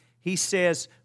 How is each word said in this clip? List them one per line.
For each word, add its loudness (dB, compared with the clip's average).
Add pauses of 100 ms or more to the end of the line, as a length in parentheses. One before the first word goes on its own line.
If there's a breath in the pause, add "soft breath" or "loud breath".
(200 soft breath)
He -4
says, 0 (160 loud breath)